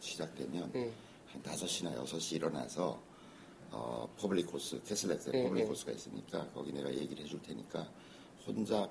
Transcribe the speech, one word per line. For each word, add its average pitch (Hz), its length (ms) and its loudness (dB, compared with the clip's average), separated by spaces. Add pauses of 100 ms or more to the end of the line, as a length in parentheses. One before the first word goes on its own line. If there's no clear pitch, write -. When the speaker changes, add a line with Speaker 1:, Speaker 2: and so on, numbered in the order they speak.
Speaker 1:
시작되면 78 720 -2
Speaker 2:
네. 123 180 2 (420)
Speaker 1:
한 - 100 -8
다섯 85 240 -2
시나 82 300 2
여섯 67 220 0
시 80 180 2
일어나서, 76 640 2 (720)
어, 57 380 -2 (100)
퍼블릭 95 280 6
코스, - 380 -2
캐슬렉스에 95 480 2
Speaker 2:
네, 127 120 8
Speaker 1:
퍼블릭 104 200 6
Speaker 2:
네. 107 40 6
Speaker 1:
코스가 - 240 -2
있으니까 - 600 -4
거기 71 180 -4
내가 69 220 0
얘기를 73 300 -2
해줄 76 180 -4
테니까 82 440 -4 (600)
혼자 104 440 4